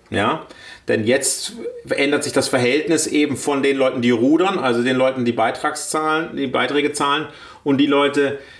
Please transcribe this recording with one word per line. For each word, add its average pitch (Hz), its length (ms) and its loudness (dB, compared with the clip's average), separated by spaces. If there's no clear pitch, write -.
Ja? 120 380 -2
Denn 113 180 0
jetzt - 500 -2
ändert 143 340 0
sich 127 80 -6
das 139 160 0
Verhältnis 147 580 0
eben 143 300 0
von 139 260 -2
den 139 140 2
Leuten, 131 240 0
die 120 120 4
rudern, 160 460 4
also 120 240 0
den 131 140 0
Leuten, 131 300 2
die 117 60 2
Beitragszahlen, 156 1040 -2
die 139 80 -2
Beiträge 143 460 0
zahlen, 147 340 -2
und 139 140 2
die 139 100 4
Leute, 143 520 2